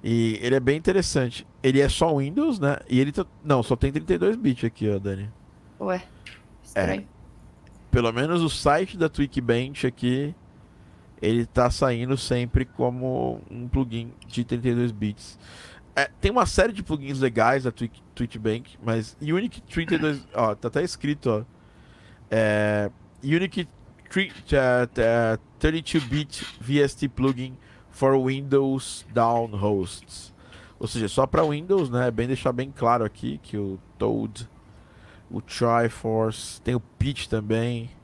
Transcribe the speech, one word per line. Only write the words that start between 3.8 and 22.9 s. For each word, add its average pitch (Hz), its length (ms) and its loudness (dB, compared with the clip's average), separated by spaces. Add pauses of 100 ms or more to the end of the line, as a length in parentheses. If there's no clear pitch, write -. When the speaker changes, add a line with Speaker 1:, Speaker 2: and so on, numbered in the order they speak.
Speaker 1:
trinta 160 240 0
e - 20 -2
dois 190 180 2
bits 147 280 0
aqui, 110 260 -2
ó, 101 80 0
Dani. 98 320 -6 (500)
Speaker 2:
Ué, 185 220 -4 (640)
estranho. 95 380 -2
Speaker 1:
É. - 20 -14 (880)
Pelo 117 200 4
menos 156 300 0
o 160 80 2
site 165 480 0
da 160 120 2
Tweakbench 131 760 -2
aqui, 127 480 -2 (880)
ele 117 240 2
tá 123 240 2
saindo 127 480 0
sempre 123 480 0
como 123 760 -4 (100)
um 120 160 -10
plugin 120 440 -2 (160)
de 120 160 -4
trinta 120 260 -2
e 120 40 2
dois 120 180 0
bits. 104 460 -6 (580)
É, 139 140 2 (100)
tem 202 120 2
uma 233 160 4
série 208 260 2
de 202 80 -10
plugins 139 380 -4
legais 127 460 2
da 120 60 0
Tweak-, - 300 -8 (140)
Tweakbench, 113 680 -4
mas 113 380 -2
Unique 175 400 -2
trinta 165 320 -4
e 160 60 2
dois, 147 340 -2
ó, 110 220 2
tá - 120 -8
até 143 140 0
escrito, 147 480 -2
ó. 110 140 0 (880)
É, 104 580 2 (340)